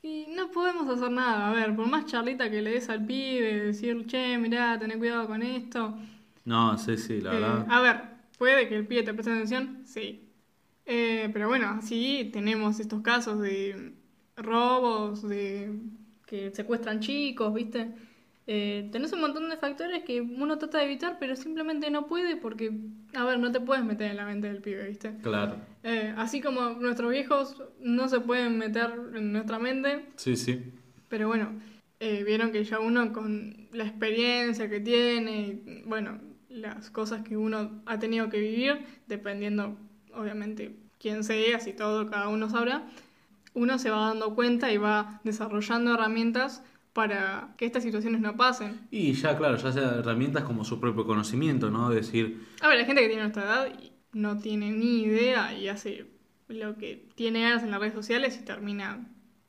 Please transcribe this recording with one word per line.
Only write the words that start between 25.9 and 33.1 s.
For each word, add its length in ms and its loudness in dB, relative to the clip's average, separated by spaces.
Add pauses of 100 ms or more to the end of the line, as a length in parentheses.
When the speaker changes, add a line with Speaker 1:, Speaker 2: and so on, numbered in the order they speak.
Speaker 1:
así 240 -2
como 300 0
nuestros 400 0
viejos 440 2 (240)
no 300 2
se 100 4
pueden 380 2
meter 340 0 (220)
en 180 -2
nuestra 280 -2
mente. 460 0 (100)
Speaker 2:
Sí, 200 0
sí. 380 -2 (340)
Speaker 1:
Pero 200 0
bueno, 260 0 (460)
eh, 260 -2
vieron 260 2
que 120 0
ya 160 -2
uno 340 4